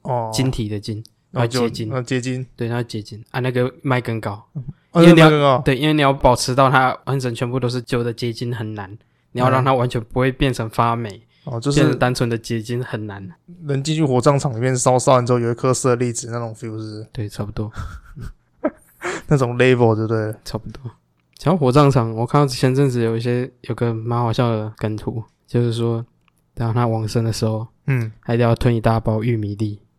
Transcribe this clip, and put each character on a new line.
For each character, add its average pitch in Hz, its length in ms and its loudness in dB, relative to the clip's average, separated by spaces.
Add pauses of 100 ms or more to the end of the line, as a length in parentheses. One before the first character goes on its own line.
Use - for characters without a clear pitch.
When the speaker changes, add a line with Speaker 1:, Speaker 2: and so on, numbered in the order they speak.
Speaker 1:
哦。 117 280 -4
Speaker 2:
晶 131 200 0
体 110 180 -6
的 107 100 -6
晶， 104 200 -8 (320)
Speaker 1:
哦， - 0 -
Speaker 2:
然 123 120 0
后 120 40 0
结 120 220 0
晶。 - 200 -8
Speaker 1:
就， 139 60 -6
那 127 60 -4
结 127 200 -4
晶。 127 240 -6 (100)
Speaker 2:
对， 117 140 -4
那 120 140 -2
结 113 180 -8
晶。 113 300 -16
啊， 131 80 -6
那 127 120 -2
个 123 300 0
卖 131 180 0
更 117 220 -6
高。 104 240 -8 (460)
Speaker 1:
哦， 170 100 4
Speaker 2:
因 170 80 12
为 170 40 12
你 160 60 8
要， 156 100 10
Speaker 1:
那 - 20 6
卖 - 0 -
更 151 100 4
高。 131 240 4
Speaker 2:
对， 139 100 2
因 139 120 -2
为 156 80 2
你 151 80 2
要 139 100 4
保 131 220 4
持 - 180 -2
到 131 160 4
它 131 260 2 (100)
完 135 140 -2
整 123 140 -4
全 120 160 -4
部 127 100 -4
都 123 80 -2
是 120 140 -4
酒 120 220 -2
的 120 100 -4
结 120 180 -6
晶 120 220 -6
很 110 220 -8
难， 101 200 -12 (360)
你 123 100 -4
要 127 80 4
让 131 160 2
它 135 80 4
完 123 160 0
全 123 140 -4
不 - 160 -4
会 127 120 2
变 127 220 0
成 113 160 -6
发 117 260 0
霉， 117 140 -6 (380)
Speaker 1:
嗯。 131 80 -8
哦， 117 40 -4
就 139 120 -2
是 143 80 4
Speaker 2:
变 131 100 4
成 123 80 -2
单 123 160 0
纯 123 160 -2
的 113 80 -2
结 113 240 -6
晶 120 220 -6
很 107 240 -8
难。 98 200 -14 (380)
Speaker 1:
人 139 180 -4
进 156 120 -2
去 160 80 2
火 127 180 2
葬 143 160 4
场 131 180 -2
里 110 40 -6
面 127 180 0
烧， 127 220 4
烧 135 140 4
完 123 120 4
之 123 80 2
后 123 60 2
有 117 100 0
一 117 60 -2
颗 131 180 0
舍 123 220 0
利 120 180 -2
子 117 180 -10
那 120 60 -6
种 117 160 -8
feel， 107 60 -20
是 117 100 -10
不 110 100 -10
是？ 107 320 -12
Speaker 2:
对， 104 160 -8
差 - 160 -10
不 104 80 -10
多。 107 260 -6
Speaker 1:
<laughs> - 60 -8 (1400)
那 151 100 4
种 120 200 0
level 123 380 4
就 110 120 -2
对 113 100 0
了。 107 160 -4 (100)
Speaker 2:
差 - 140 -10
不 110 120 -10
多。 110 120 -18 (560)
讲 151 160 0
到 190 40 2
火 131 140 2
葬 143 180 8
场， 113 260 0
我 113 100 -2
看 143 160 2
到 143 40 4
前 131 300 0
阵 139 140 2
子 120 120 0
有 113 140 0
一 113 40 -2
些， 123 300 -2 (120)
有 - 140 -8
个 117 180 -2
蛮 117 260 -4
好 117 140 0
笑 120 160 2
的 107 260 -2
梗 107 220 -4
图， 117 260 -8 (240)
就 120 140 0
是 120 100 0
说， 117 340 -2 (480)
等 117 140 -6
到 113 60 -2
他 120 120 2
往 110 220 -2
生 113 160 -2
的 113 80 -2
时 - 140 -2
候， 110 200 -2 (200)
Speaker 1:
嗯。 117 260 -2 (140)
Speaker 2:
他 120 80 -2
一 117 40 2
定 120 80 4
要 117 80 4
吞 120 220 2
一 113 60 -2
大 113 180 2
包 110 240 -2
玉 117 140 0
米 101 180 -4
粒。 104 240 -4 (200)